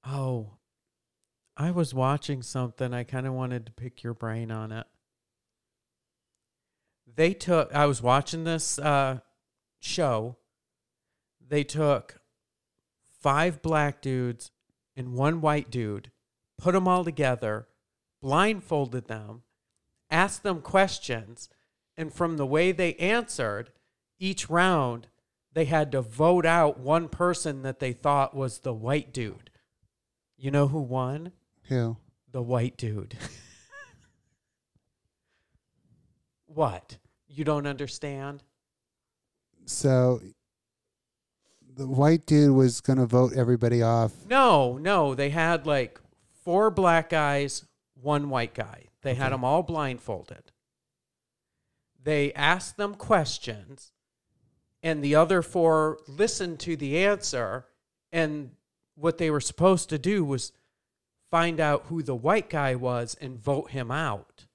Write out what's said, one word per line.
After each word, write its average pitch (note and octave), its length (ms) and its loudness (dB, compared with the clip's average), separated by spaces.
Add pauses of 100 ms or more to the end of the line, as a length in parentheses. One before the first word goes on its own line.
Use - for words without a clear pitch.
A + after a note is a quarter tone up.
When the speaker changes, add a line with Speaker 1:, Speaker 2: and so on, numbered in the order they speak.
Speaker 1:
Oh, C3 520 -6 (960)
I D#3 140 -2
was E3+ 220 -2
watching C3 500 -2
something. B2 520 -6
I B2 100 -6
kinda C3 280 -6
wanted B2 340 -6
to A#2 60 -20
pick B2 300 -16
your A#2 120 -8
brain A2+ 360 -8
on A2 220 -10
it. A2+ 140 -12 (2250)
They D#3 280 2
took, E3 400 0
I D3 120 4
was C3+ 160 0
watching C#3+ 420 0
this, E3 340 -4
uh, C#3 420 0 (600)
show. A#2+ 560 -2 (1040)
They C#3+ 240 -2
took D3 560 -2 (1000)
five D3+ 420 0
black D3+ 380 0
dudes B2+ 500 -4 (460)
and B2 180 -10
one D3+ 260 0
white D3 300 0
dude, G#2+ 420 -6 (460)
put F3+ 160 0
'em F#3 120 2
all F3+ 180 4
together, B2 640 -2 (520)
blindfolded D3 880 -2
them, A2 340 -14 (680)
asked F#3 320 0
them F#3 180 -2
questions, B2+ 880 -2 (480)
and D#3+ 160 -10
from E3 240 -2
the C#3+ 100 -2
way D#3 260 2
they E3+ 240 -2
answered, C#3 760 -4 (460)
each F#3 320 -6
round, D#3 580 0 (440)
they D#3+ 120 0
had D3 280 0
to C3+ 100 0
vote D#3 440 2
out E3 320 4
one D3+ 300 0
person E3 540 -2
that C3 180 -6
they B2+ 120 -2
thought C#3 440 0
was C3+ 240 -6
the B2+ 140 -6
white C3 380 -4
dude. G#2+ 380 -10 (840)
You C3+ 160 -6
know C#3+ 160 4
who D3+ 120 -2
won? C3 520 -4 (360)
Speaker 2:
Who? A#2 280 0 (360)
Speaker 1:
The B2+ 100 -6
white A#2+ 340 -2
dude. G#2+ 460 -8
<laughs> - 40 -12 (3250)
What? C#3+ 520 -4 (300)
You D3 160 -8
don't D3 220 0
understand? C#3 760 -10 (1200)
Speaker 2:
So B2+ 540 2 (1600)
the C3+ 100 -6
white C#3+ 400 4
dude D3 300 8
was B2+ 240 6
gonna C3 260 4
vote B2 280 4
everybody A#2+ 480 4
off. A2+ 300 2 (140)
Speaker 1:
No, F3+ 520 4
no. D#3+ 360 2
They C#3 160 -2
had, D#3+ 360 0
like, C#3 340 -2 (420)
four G3 280 2
black E3 400 2
guys, C#3+ 540 0 (300)
one C#3+ 360 -2
white A#2+ 240 -4
guy. - 320 -10 (160)
They C3 120 -2
had C3 120 -2
Speaker 2:
Okay. C3 80 0
Speaker 1:
'em B2+ 100 -4
all D3+ 180 2
blindfolded. C3+ 880 -8 (1500)
They D3 300 0
asked E3 440 0
them G3+ 180 -4
questions, C#3 960 -2 (920)
and D#3 220 -2
the C#3+ 100 2
other E3+ 280 4
four D#3 560 2 (100)
listened F3 520 -4
to E3+ 160 -6
the C#3 220 -2
answer, C3 680 -2 (440)
and D3+ 460 -4 (380)
what E3 240 -2
they E3 120 0
were D3 100 0
supposed F3+ 500 2
to D#3 80 -4
do F3+ 260 0
was C3+ 280 -6 (800)
find E3 300 0
out D3 260 0
who E3 160 -6
the C3 140 -4
white F3+ 320 0
guy C#3 260 -2
was B2 460 -4
and B2+ 180 -12
vote C3+ 320 -2
him B2 200 -8
out. B2+ 640 -6